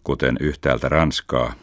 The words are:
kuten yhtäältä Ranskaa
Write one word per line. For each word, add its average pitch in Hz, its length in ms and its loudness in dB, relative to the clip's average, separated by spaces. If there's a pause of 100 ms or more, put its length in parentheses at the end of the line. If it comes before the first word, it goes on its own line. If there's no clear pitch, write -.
kuten 67 360 0
yhtäältä 67 480 0
Ranskaa 65 640 0 (100)